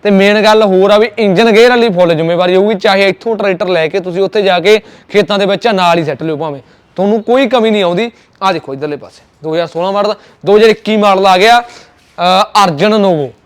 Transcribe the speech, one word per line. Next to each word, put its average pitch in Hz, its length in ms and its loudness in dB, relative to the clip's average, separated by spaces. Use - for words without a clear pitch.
ਤੇ 208 80 0
ਮੇਨ 202 340 2
ਗੱਲ 220 180 4
ਹੋਰ 190 280 2
ਆ 208 80 4
ਵੀ 214 200 0
ਇੰਜਨ 214 320 2
ਗੇਅਰ 226 200 4
ਵਾਲੀ 233 180 2
ਫੁੱਲ 175 260 0
ਜ਼ਿੰਮੇਵਾਰੀ 175 420 0
ਹੋਊਗੀ, 208 180 0
ਚਾਹੇ 196 340 0
ਇੱਥੋਂ 214 280 -4
ਟਰੈਕਟਰ 196 320 -4
ਲੈ 165 200 0
ਕੇ 190 120 -4
ਤੁਸੀਂ 180 220 -6
ਉੱਥੇ 202 200 -2
ਜਾ 185 180 0
ਕੇ 208 180 2
ਖੇਤਾਂ 202 300 -2
ਦੇ 196 80 0
ਵਿੱਚ 196 220 -2
ਨਾਲ 180 300 0
ਹੀ 165 60 -4
ਸੈੱਟ 143 180 -8
ਲਿਓ 160 140 -6
ਭਾਵੇਂ, 143 240 -10
ਤੁਹਾਨੂੰ 208 260 -2
ਕੋਈ 247 260 0
ਕਮੀ 226 220 0
ਨਹੀਂ 208 120 0
ਆਉਂਦੀ। 185 280 -4
ਆਹ 190 100 0
ਦੇਖੋ 139 220 -8
ਇੱਧਰਲੇ 147 220 -8
ਪਾਸੇ 101 260 -20
ਦੋ 156 120 -6
ਹਜ਼ਾਰ 170 120 -2
ਸੋਲਾਂ 175 260 -6
ਮਾਡਲ, 202 220 -2
ਦੋ 202 100 2
ਹਜ਼ਾਰ 220 140 4
ਇੱਕੀ 214 260 -4
ਮਾਡਲ 196 300 2
ਆ 185 120 4
ਗਿਆ, 226 200 4
ਅਹ, 196 1040 -2
ਅਰਜਨ 190 360 0
ਨੋਵੋ 160 300 -2